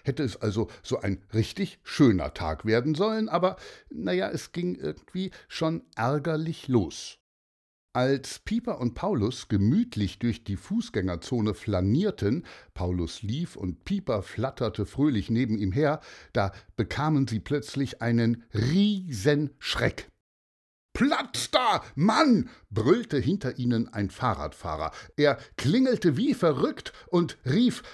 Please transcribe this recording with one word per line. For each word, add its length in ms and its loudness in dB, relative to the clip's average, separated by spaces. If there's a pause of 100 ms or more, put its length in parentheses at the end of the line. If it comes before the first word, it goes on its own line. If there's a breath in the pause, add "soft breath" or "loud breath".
hätte 180 -2
es 160 -2
also 320 -2 (140 loud breath)
so 160 -4
ein 240 -4 (100)
richtig 480 -2
schöner 540 4
Tag 280 -4
werden 300 2
sollen, 340 0
aber, 280 0 (340 loud breath)
na 220 -6
ja, 180 -2
es 220 -10
ging 240 -4
irgendwie 560 -8 (160 loud breath)
schon 340 -2 (140)
ärgerlich 720 -2
los. 500 0 (760)
Als 440 0
Pieper 420 -4
und 140 -2
Paulus 540 -2
gemütlich 720 2
durch 240 -2
die 140 -6
Fußgängerzone 1000 -2
flanierten, 920 0 (300 loud breath)
Paulus 480 -2
lief 320 -4
und 280 -6
Pieper 380 -2
flatterte 640 -4
fröhlich 460 0
neben 260 2
ihm 140 0
her, 300 0 (320 loud breath)
da 180 0 (240 loud breath)
bekamen 520 0
sie 120 -2
plötzlich 640 -4
einen 400 2 (100)
Riesenschreck. 1600 0 (840)
„Platz 560 0
da, 320 2 (120)
Mann!“, 540 4 (200 loud breath)
brüllte 480 2
hinter 420 0
ihnen 300 2
ein 200 -2
Fahrradfahrer. 840 -4 (260 loud breath)
Er 200 4 (200 loud breath)
klingelte 580 2
wie 180 2
verrückt 600 0 (140 loud breath)
und 380 0
rief: 380 2 (100)